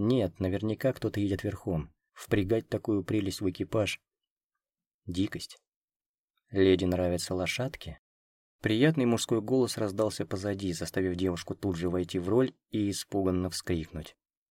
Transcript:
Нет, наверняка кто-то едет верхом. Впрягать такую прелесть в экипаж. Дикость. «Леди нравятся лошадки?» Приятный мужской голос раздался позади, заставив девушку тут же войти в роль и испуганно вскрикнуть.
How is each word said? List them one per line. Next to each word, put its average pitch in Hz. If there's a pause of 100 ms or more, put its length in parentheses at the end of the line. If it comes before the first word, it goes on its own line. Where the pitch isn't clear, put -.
Нет, 110
наверняка 101
кто-то 107
едет 98
верхом. 92 (220)
Впрягать 107
такую 101
прелесть 98
в 95
экипаж. 101 (1040)
Дикость. 92 (920)
«Леди 95
нравятся 90
лошадки?» 123 (640)
Приятный 131
мужской 117
голос 123
раздался 104
позади, 98
заставив 90
девушку 92
тут 95
же 87
войти 90
в 90
роль 127 (160)
и 104
испуганно 92
вскрикнуть. 80 (340)